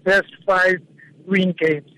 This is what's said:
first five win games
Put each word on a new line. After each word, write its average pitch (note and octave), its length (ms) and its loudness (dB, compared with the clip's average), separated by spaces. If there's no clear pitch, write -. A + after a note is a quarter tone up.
first F#3+ 260 0
five F#3 300 0
win F#3 340 0
games D#3 380 -2